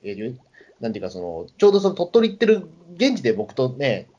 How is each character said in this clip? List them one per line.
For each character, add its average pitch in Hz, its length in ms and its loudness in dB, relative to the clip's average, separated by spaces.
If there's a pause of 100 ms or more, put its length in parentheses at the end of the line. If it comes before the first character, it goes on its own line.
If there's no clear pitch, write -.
え 101 80 -10
ー、 110 240 -10 (440)
な 117 100 -6
ん 110 40 -6
て 101 60 -8
い - 20 -10
う 95 40 -8
か 90 40 -6
そ 90 100 -12
の、 87 280 -10 (100)
ち - 60 2
ょ 202 60 8
う - 20 4
ど 202 80 4
そ 190 100 0
の 185 60 -6
鳥 - 160 -4
取 226 180 4
行 196 60 -8
っ - 20 -20
て 233 80 2
る 202 220 4 (280)
現 254 200 2
地 180 80 -10
で 113 100 2
僕 107 200 -6
と 131 160 -2
ね、 127 500 -4